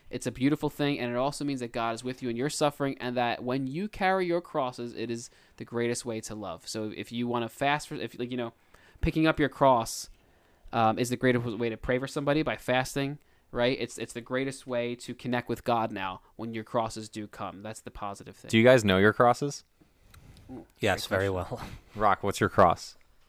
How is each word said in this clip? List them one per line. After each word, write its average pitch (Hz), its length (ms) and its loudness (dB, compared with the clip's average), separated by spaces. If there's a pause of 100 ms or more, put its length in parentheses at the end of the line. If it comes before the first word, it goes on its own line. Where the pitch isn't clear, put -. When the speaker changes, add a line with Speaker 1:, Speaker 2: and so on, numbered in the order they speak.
Speaker 1:
It's - 160 -8
a 120 60 -4
beautiful 143 380 2
thing. 143 300 -2
And 120 120 -4
it 120 60 -2
also 139 280 -2
means 139 140 -4
that 120 120 -8
God 117 240 -2
is 117 80 -10
with 127 200 -8
you 123 60 -2
in 117 60 -2
your 131 140 -2
suffering, 143 500 0
and 123 160 -4
that 120 280 0
when 131 240 -2
you 170 200 -4
carry 190 380 0
your 175 160 0
crosses, 123 540 -6
it 117 160 -4
is 117 180 -8 (280)
the 117 80 -12
greatest 120 400 -2
way 113 160 -4
to 110 140 -10
love. 95 320 -10
So 107 280 -6
if - 160 -10
you 120 160 -2
wanna 120 220 0
fast 143 400 0
for, 156 60 -10
if, - 220 -8
like, 123 140 -6
you 123 60 -6
know, 117 160 -4 (480)
picking 160 260 2
up 156 120 2
your 139 100 4
cross, 123 600 2 (640)
um, 113 240 4
is 123 120 0
the 123 80 -2
greatest 123 280 2
way 120 240 -2
to 110 80 -6
pray 127 220 0
for 135 80 -6
somebody 147 340 0
by 127 160 -2
fasting, 139 640 -2 (380)
right? 123 220 2
It's, - 180 -8
it's - 160 -10
the 120 80 -10
greatest 131 460 -6
way 120 280 -2
to - 180 -10
connect 123 360 -4
with 117 160 -4
God 113 260 0
now 95 300 -8 (160)
when 113 160 -8
your 110 100 -8
crosses 110 460 -4
do 107 180 -10
come. 98 360 -12
That's 110 180 -12
the 110 100 -16
positive 101 460 -12
thing. - 120 -18
Speaker 2:
Do 110 80 6
you 113 60 8
guys 123 220 8
know 95 120 6
your 104 160 8
crosses? 127 500 2 (840)
Speaker 1:
Ooh, 127 160 -14 (140)
Speaker 3:
Yes, 92 280 0
Speaker 1:
great 98 100 0
Speaker 3:
very 98 140 0
Speaker 1:
question. 92 260 -6
Speaker 3:
well. - 100 -10 (280)
<laughs> - 0 -
Speaker 2:
Rock, 101 280 2
what's 98 160 0
your 107 100 4
cross? - 460 4 (340)